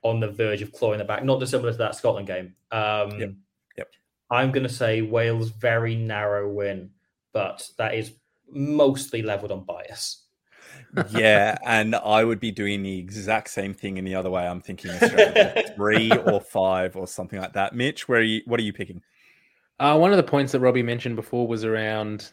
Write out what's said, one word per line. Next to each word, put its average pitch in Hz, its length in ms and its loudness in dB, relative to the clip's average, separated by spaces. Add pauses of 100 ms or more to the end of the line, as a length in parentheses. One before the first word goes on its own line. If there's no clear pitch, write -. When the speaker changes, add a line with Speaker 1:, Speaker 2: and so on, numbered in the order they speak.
Speaker 1:
on 113 160 0
the 110 120 -2
verge 107 320 -2
of 107 100 -12
clawing 107 260 -2
them 101 80 -6
back, 107 160 -4
not 135 160 2
dissimilar 123 320 -2
to 117 80 -6
that 110 160 -2
Scotland 101 320 -2
game. 92 280 -8 (180)
Um, 107 480 -2
Speaker 2:
Yep. 98 140 -8 (440)
Yep. - 100 -12 (420)
Speaker 1:
I'm 127 200 2
gonna 131 180 0
say 113 340 0
Wales' 113 480 0
very 117 440 0
narrow 104 560 -4
win, 98 400 -6 (420)
but - 360 -6 (100)
that 110 160 -2
is 110 200 -6 (360)
mostly 139 720 2
levelled 101 300 -4
on 95 120 -8
bias. - 580 -12 (880)
Speaker 2:
Yeah, 107 480 6
<laughs> - 40 -14
and 110 300 2
I 107 300 4
would 113 160 0
be 117 100 -4
doing 101 320 -2
the 95 160 -6
exact 101 520 -4
same 98 240 -6
thing 95 220 -8
in 92 80 -6
the 95 120 -4
other 92 140 -2
way. 90 140 -2
I'm 87 160 -6
thinking 90 300 -12
Australia 214 800 4
Speaker 1:
<laughs> - 60 -16
Speaker 2:
three 107 340 4
or 113 300 4
five 92 560 0
or 92 100 -8
something - 340 -10
like 92 120 -8
that. 101 240 -2
Mitch, 131 320 -4
where 120 100 4
are 113 40 6
you, 110 240 0
what 117 120 0
are 113 60 -2
you 104 80 -4
picking? 92 280 -12 (800)
Speaker 3:
Uh, 147 180 4
one 185 140 6
of 196 40 6
the 175 60 6
points 139 300 0
that 135 80 2
Robbie 123 240 4
mentioned 117 320 -4
before 120 320 -2
was 113 160 -4
around 107 680 -4